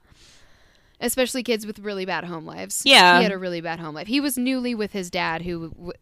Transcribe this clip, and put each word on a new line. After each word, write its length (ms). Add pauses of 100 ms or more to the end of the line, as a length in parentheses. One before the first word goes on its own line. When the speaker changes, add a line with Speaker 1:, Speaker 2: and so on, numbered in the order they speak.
(1000)
Speaker 1:
Especially 440
kids 200
with 140
really 260
bad 200
home 200
lives. 400
Speaker 2:
Yeah. 340
Speaker 1:
He 40
had 100
a 60
really 220
bad 180
home 160
life. 140
He 120
was 160
newly 380
with 180
his 180
dad, 320
who 280
w-, 320